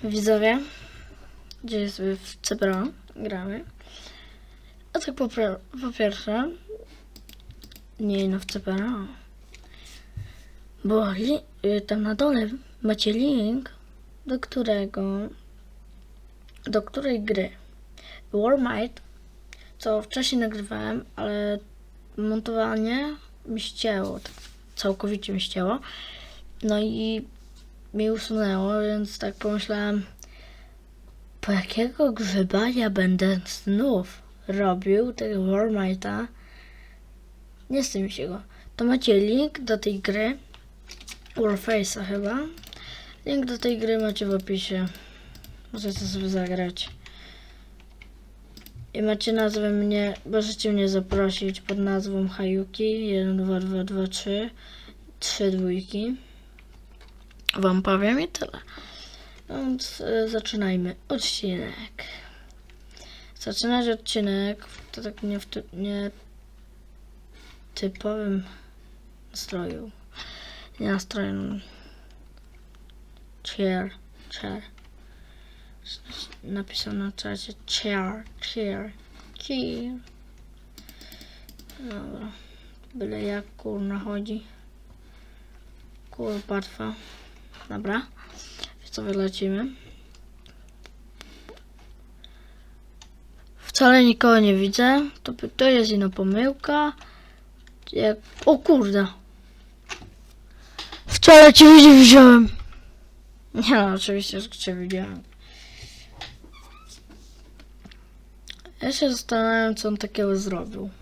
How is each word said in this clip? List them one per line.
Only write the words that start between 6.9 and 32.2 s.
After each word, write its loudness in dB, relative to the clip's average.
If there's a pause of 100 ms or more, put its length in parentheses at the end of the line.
nie -2
no, -4
w -10
C -10
P -8
R -4
O. -6 (1800)
Bo 0
li-, -2 (240)
y, 0
tam -4
na -4
dole 0 (340)
macie -2
link, -2 (560)
do -6
którego, -4 (1600)
do -2
której -6
gry -4 (840)
Warmight, -2 (760)
co -2
wcześniej -4
nagrywałem, -6 (120)
ale -4 (580)
montowanie -4 (300)
mi -8
ścięło, -6
tak -20 (440)
całkowicie -6
mi -4
ścięło. -4 (840)
No -2
i -6 (680)
mi -2
usunęło, -2
więc -6
tak -8
pomyślałem, -4 (1300)
po -4
jakiego -2
grzyba -2